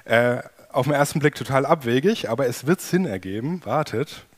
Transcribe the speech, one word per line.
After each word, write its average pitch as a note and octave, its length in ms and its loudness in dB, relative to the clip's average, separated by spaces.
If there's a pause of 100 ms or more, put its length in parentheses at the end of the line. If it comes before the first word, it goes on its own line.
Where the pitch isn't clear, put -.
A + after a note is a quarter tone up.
äh, A#2+ 320 2 (340)
auf C3 160 0
den D3 80 2
ersten C#3+ 240 2
Blick D3 160 2
total C3+ 320 -2
abwegig, C#3+ 640 2
aber B2+ 160 0
es B2 220 -6
wird F3+ 120 2
Sinn F#3 240 0
ergeben, A2 600 -6
wartet. C3+ 600 -4 (140)